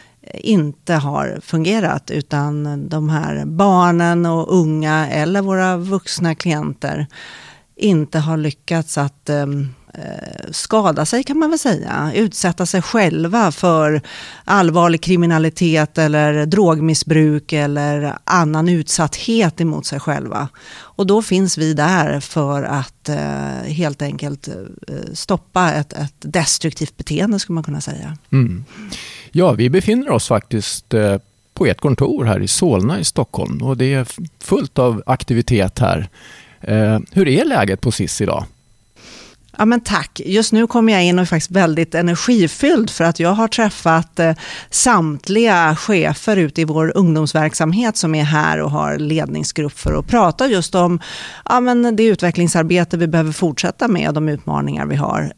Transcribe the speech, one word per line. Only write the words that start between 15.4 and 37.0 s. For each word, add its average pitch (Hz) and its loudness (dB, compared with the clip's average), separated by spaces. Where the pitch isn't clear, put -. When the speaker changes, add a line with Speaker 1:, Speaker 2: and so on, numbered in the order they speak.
Speaker 1:
eller 151 2
drogmissbruk 156 2
eller 147 -2
annan 165 2
utsatthet 170 0
emot 151 -2
sig 139 -6
själva. 139 -6
Och - -4
då 208 4
finns 190 0
vi 156 0
där 151 2
för 143 -2
att, 131 -6
eh, 143 -6
helt 151 -4
enkelt, 143 -8
eh, - -10
stoppa 175 -2
ett, 147 -4
ett 147 -8
destruktivt - -4
beteende, 190 -2
skulle - -6
man 160 -4
kunna 147 -6
säga. 151 -10
Speaker 2:
Mm. 120 2
Ja, 160 4
vi 120 2
befinner 220 2
oss 120 0
faktiskt, - -2
eh, 104 2
på - 0
ett - 2
kontor 139 0
här 98 2
i 98 -2
Solna 139 2
i 160 -4
Stockholm - -4
och 127 -2
det 131 0
är 135 0
f-, - -8
fullt 185 -2
av 117 2
aktivitet 117 0
här. 92 0
Eh, 107 2